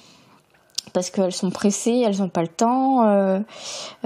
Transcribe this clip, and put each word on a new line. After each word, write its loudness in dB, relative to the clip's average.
Parce -2
qu'elles 0
sont -2
pressées, 0
elles 0
ont -2
pas -2
le -2
temps, 2
euh, 2